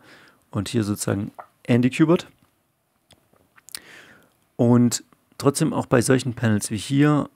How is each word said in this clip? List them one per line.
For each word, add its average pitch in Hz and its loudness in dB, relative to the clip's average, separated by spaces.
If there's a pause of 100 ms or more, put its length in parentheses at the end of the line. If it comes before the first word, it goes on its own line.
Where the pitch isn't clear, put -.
(520)
und 101 -6
hier 117 -2
sozusagen 104 -4 (320)
Andy 120 2
Kubert. 160 2 (2250)
Und 120 2 (340)
trotzdem 143 0
auch 127 -4
bei 127 2
solchen 131 0
Panels 110 -2
wie 110 -6
hier, 143 0